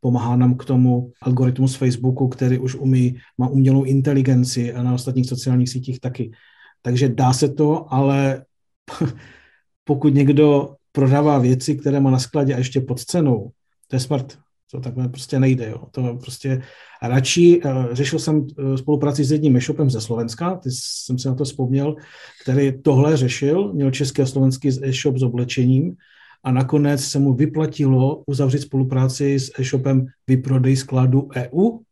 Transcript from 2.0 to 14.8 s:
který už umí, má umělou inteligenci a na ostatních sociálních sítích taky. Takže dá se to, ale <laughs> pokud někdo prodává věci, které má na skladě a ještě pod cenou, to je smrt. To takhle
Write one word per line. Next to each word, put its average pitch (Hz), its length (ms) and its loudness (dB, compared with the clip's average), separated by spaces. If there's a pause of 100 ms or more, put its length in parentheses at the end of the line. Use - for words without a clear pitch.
který 127 320 0
už 127 160 -4
umí, 127 400 0 (220)
má 127 100 -2
umělou 135 360 4
inteligenci 131 920 0
a 123 100 -4
na 127 100 0
ostatních 127 340 -2
sociálních 127 420 0
sítích 127 300 -8
taky. 123 320 -8 (500)
Takže 123 280 0
dá 127 240 2
se 139 160 2
to, 151 440 0
ale 139 500 0 (440)
<laughs> - 960 -10
pokud 143 300 0
někdo 143 640 4 (160)
prodává 143 480 2
věci, 127 360 0
které 139 240 -2
má 135 120 4
na 127 80 2
skladě 135 340 -2
a 120 40 -2
ještě 127 240 -2
pod 123 180 -6
cenou, 123 520 -2 (360)
to - 80 -8
je 127 40 0
smrt. 127 380 -6 (340)
To 131 80 -12
takhle 127 280 -6